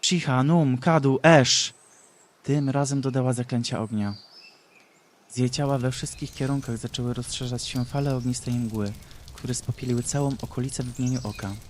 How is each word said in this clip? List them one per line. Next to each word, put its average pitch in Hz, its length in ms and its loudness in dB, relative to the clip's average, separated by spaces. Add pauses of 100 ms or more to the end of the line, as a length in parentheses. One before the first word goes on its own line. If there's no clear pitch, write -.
Shiha 147 400 2
Num 147 360 4
Kadu 139 440 4
Esz. - 520 6 (680)
Tym 139 280 0
razem 139 300 0
dodała 127 320 2
zaklęcia 123 480 -2
ognia. 104 340 -2 (1120)
Z - 80 -14
jej 127 140 2
ciała 139 280 0
we 127 140 0
wszystkich - 420 -8
kierunkach 135 440 -4
zaczęły 120 360 -4
rozszerzać 123 480 -6
się - 220 -4
fale 139 320 -2
ognistej 123 380 -2
mgły, 110 380 -2 (420)
które - 200 -8
spopieliły 120 480 -4
całą 139 400 -2
okolicę 131 400 -6
w 127 60 -6
mgnieniu 123 360 -2
oka. 104 280 -6 (180)